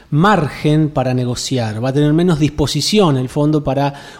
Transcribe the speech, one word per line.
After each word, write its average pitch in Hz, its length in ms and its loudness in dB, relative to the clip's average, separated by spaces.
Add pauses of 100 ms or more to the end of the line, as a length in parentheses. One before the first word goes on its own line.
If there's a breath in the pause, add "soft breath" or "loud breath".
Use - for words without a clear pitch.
margen 151 840 2
para 127 220 -2
negociar, 120 720 -4
va 131 60 0
a 131 40 -4
tener 147 200 2
menos 170 260 2
disposición 147 800 0
el 127 100 -2
fondo 147 380 0
para 139 300 -2 (240 loud breath)